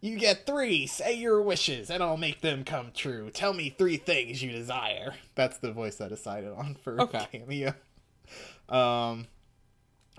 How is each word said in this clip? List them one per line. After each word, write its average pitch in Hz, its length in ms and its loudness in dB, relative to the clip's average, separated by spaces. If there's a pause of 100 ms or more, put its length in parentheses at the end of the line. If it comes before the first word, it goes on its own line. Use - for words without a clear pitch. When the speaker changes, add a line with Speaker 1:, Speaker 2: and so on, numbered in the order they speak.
Speaker 1:
You 220 180 -4
get 202 280 4
three! 240 400 2
Say - 280 -2
your 226 280 6
wishes, 160 480 0
and 180 120 0
I'll 160 140 2
make 160 240 -2
them 139 240 0
come 127 300 -4
true. 110 360 -6
Tell 202 220 0
me 160 180 -4
three 180 260 4
things 131 460 0
you 127 100 -4
desire." 117 640 -4 (200)
That's 131 240 2
the 117 140 -4
voice 110 280 -6
I 104 80 -6
decided 104 440 -8
on 135 220 -8
for 120 260 -4
Speaker 2:
Okay. 113 320 0
Speaker 1:
cameo. 135 420 -4 (960)
Um, 120 580 2 (920)